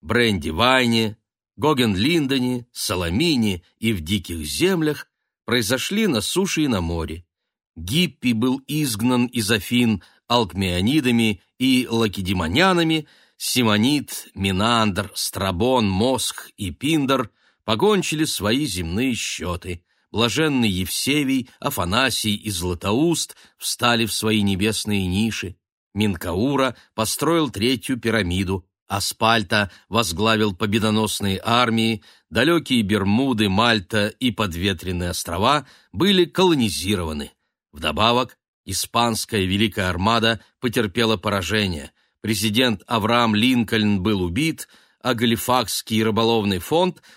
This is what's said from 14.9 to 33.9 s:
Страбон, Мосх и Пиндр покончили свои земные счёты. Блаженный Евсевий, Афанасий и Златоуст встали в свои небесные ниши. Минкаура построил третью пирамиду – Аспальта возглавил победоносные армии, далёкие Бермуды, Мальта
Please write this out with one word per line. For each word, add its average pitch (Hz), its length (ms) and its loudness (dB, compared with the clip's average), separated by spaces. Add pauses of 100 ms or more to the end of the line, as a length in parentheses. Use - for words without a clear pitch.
Страбон, 101 720 0
Мосх 117 720 -2
и 98 140 -8
Пиндр 135 600 0 (340)
покончили 160 600 0
свои 120 400 -2
земные 92 500 -2
счёты. 87 720 -8 (260)
Блаженный 120 600 2
Евсевий, 131 800 -2 (100)
Афанасий 110 760 -2
и 110 120 -8
Златоуст 101 880 -2 (220)
встали 117 480 0
в - 80 -6
свои 110 260 0
небесные 101 640 0
ниши. 104 500 -2 (380)
Минкаура 107 800 0 (200)
построил 147 560 0
третью 120 480 -2
пирамиду – 95 680 -2 (240)
Аспальта 104 800 0 (180)
возглавил 107 640 0
победоносные 104 920 0
армии, 113 580 2 (260)
далёкие 127 540 2
Бермуды, 104 640 2
Мальта 107 600 2